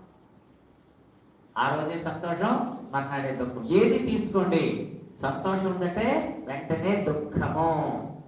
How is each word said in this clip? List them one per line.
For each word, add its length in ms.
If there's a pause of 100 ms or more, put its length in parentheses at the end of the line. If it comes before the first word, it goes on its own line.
(1600)
ఆ 180
రోజే 280
సంతోషం, 760 (120)
మర్నాడే 440
దుఃఖం. 300
ఏది 340
తీసుకోండి, 880 (320)
సంతోషం 440
ఉందంటే 720 (100)
వెంటనే 480
దుఃఖము. 1040 (280)